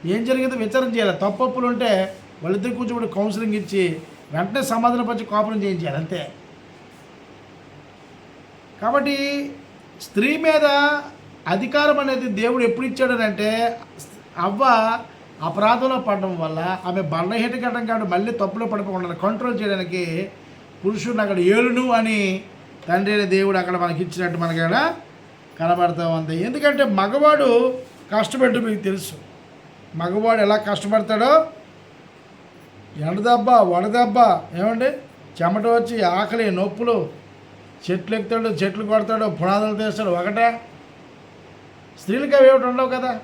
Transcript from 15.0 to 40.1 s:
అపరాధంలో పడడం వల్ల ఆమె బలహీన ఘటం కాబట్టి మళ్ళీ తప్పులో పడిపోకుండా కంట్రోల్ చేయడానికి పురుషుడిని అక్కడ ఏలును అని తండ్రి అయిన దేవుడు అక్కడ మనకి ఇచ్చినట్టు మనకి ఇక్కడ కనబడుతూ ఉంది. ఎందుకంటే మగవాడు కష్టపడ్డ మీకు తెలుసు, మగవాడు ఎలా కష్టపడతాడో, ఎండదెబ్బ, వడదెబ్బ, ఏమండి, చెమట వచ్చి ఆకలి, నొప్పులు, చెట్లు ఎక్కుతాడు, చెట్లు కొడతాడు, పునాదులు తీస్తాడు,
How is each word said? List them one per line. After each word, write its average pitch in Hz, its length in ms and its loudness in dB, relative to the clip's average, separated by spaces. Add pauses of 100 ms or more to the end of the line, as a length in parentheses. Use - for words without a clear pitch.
అపరాధంలో 233 580 0
పడడం 190 380 -2
వల్ల 165 460 -4
ఆమె 180 160 -2
బలహీన 220 680 -2
ఘటం 226 180 -4
కాబట్టి 220 220 -2
మళ్ళీ 196 240 0
తప్పులో 208 340 -4
పడిపోకుండా 185 480 -4
కంట్రోల్ 214 460 -2
చేయడానికి 185 680 -4 (540)
పురుషుడిని 214 380 -2
అక్కడ 196 160 0
ఏలును 240 540 2
అని 208 500 0 (460)
తండ్రి 196 260 2
అయిన 208 100 2
దేవుడు 190 340 2
అక్కడ 180 180 -2
మనకి 170 260 -2
ఇచ్చినట్టు 175 360 -4
మనకి 165 160 -2
ఇక్కడ 220 400 0 (680)
కనబడుతూ 170 480 0
ఉంది. 160 360 -2
ఎందుకంటే 285 400 0
మగవాడు 254 960 4 (360)
కష్టపడ్డ 240 420 2
మీకు 220 260 -2
తెలుసు, 190 300 -4 (840)
మగవాడు 214 440 2
ఎలా 208 160 4
కష్టపడతాడో, 214 880 2 (1500)
ఎండదెబ్బ, 208 540 2
వడదెబ్బ, 214 680 4 (400)
ఏమండి, 226 260 0 (520)
చెమట 196 300 0
వచ్చి 233 360 2
ఆకలి, 208 480 0
నొప్పులు, 202 580 -2 (840)
చెట్లు 185 260 -2
ఎక్కుతాడు, 226 320 -2
చెట్లు 196 360 -2
కొడతాడు, 214 420 0
పునాదులు 202 580 -2
తీస్తాడు, 208 260 -4